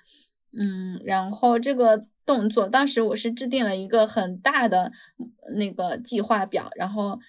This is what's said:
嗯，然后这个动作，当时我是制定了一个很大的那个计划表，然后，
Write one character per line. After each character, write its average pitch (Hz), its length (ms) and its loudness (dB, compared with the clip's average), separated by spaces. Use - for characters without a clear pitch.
嗯， 185 480 -4
然 190 240 -2
后 233 300 2
这 269 160 0
个 226 320 4
动 220 240 2
作， 214 180 2
当 269 200 2
时 240 160 0
我 214 120 0
是 226 160 -4
制 247 160 -8
定 254 160 0
了 196 140 0
一 190 100 -8
个 220 200 4
很 185 320 -4
大 269 280 2
的 185 240 2
那 202 160 -2
个 180 260 -4
计 240 220 -4
划 208 240 0
表， - 320 -6
然 185 140 -6
后， 202 400 -6